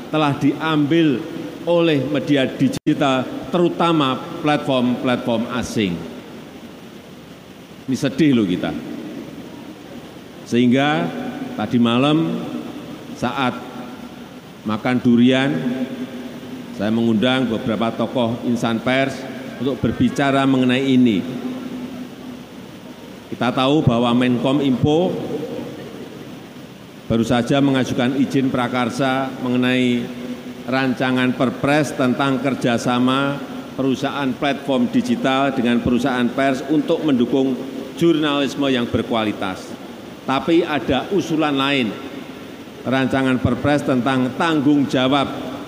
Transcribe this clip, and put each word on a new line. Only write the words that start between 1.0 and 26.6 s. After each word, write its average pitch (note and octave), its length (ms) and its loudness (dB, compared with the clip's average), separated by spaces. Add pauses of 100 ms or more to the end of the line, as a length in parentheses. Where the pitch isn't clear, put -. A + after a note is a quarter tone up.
oleh E3 380 4 (100)
media C#3 320 2
digital, C3+ 800 2 (300)
terutama E3+ 640 2 (240)
platform-platform B2 1120 0
asing. G2+ 400 0 (1900)
Ini C3+ 80 0
sedih C#3+ 400 4
loh A2 140 4
kita. E2 260 -2 (1700)
Sehingga C3+ 640 4 (480)
tadi G#2+ 240 0
malam C#3 560 4 (800)
saat B2+ 400 -2 (1120)
makan B2 320 0
durian, B2+ 560 4 (1200)
saya G2+ 160 -2
mengundang A#2 560 2
beberapa A2 480 -2
tokoh A#2 480 -2
insan A#2 400 0
pers C3 480 0 (300)
untuk B2 160 -2
berbicara C3+ 720 2
mengenai B2+ 400 4
ini. B2 320 6 (2000)
Kita A#2 240 0
tahu C#3 320 4
bahwa A#2+ 320 4
Menkom B2 480 2
Info D3+ 480 2 (1900)